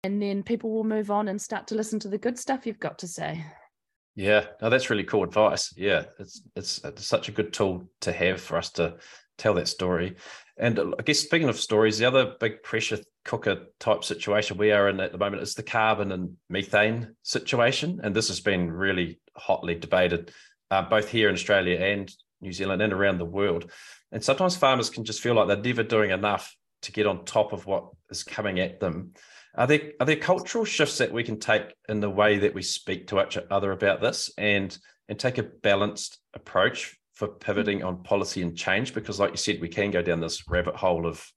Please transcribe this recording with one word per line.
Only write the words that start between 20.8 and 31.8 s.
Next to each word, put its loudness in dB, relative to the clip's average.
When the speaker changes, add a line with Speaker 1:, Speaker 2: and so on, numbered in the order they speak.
Speaker 2:
both 2
here 2
in 4
Australia 2
and 0
New -12
Zealand -2
and 2
around 2
the -4
world. -2
And -6
sometimes 2
farmers 2
can -8
just -8
feel 2
like 6
they're 4
never -2
doing 4
enough -2
to -12
get 2
on -2
top 2
of -8
what -2
is -10
coming -4
at -4
them. -4
Are 2
there, 2
are 2
there 4
cultural 0
shifts 0
that 0
we -2
can -6
take 0